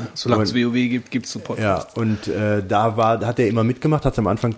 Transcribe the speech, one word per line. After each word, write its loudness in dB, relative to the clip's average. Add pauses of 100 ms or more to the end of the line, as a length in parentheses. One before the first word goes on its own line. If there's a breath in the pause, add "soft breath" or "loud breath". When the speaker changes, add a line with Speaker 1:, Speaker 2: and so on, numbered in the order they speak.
(140)
Speaker 1:
Solange 2
es 0
Speaker 2:
Und -4
Speaker 1:
W 2
O -2
W 2
gibt, -4
gibt's -6
einen -10
Podcast. -2
Speaker 2:
Ja, -2
und, -2
äh, 0
da 2
war, 2
hat -2
er 4
immer 2
mitgemacht, 0
hat's 0
am 2
Anfang, 0